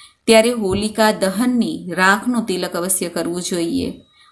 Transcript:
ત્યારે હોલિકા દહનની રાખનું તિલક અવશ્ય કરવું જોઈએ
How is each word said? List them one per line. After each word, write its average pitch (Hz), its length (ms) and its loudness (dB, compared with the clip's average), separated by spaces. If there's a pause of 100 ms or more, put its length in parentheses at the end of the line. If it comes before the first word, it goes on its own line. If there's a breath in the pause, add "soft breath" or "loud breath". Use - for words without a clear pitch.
(260 soft breath)
ત્યારે 220 240 6
હોલિકા 214 640 0
દહનની 202 680 0 (140)
રાખનું 214 540 2
તિલક 180 300 -2
અવશ્ય 180 320 -2
કરવું 175 340 -4
જોઈએ 170 460 -2 (420 soft breath)